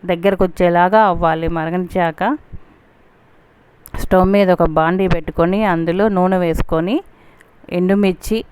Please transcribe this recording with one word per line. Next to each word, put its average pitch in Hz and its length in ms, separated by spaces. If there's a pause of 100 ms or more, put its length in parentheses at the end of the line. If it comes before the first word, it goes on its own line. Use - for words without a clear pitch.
(100)
దగ్గరకు 185 380
వచ్చేలాగా 175 520 (100)
అవ్వాలి. 165 380 (100)
మరగనిచ్చాక 170 720 (1700)
స్టవ్ 185 320
మీద 202 120 (100)
ఒక 165 200
బాండీ 180 380
పెట్టుకొని 170 440 (140)
అందులో 170 320 (120)
నూనె 180 280
వేసుకొని 165 500 (840)
ఎండుమిర్చి 196 600 (120)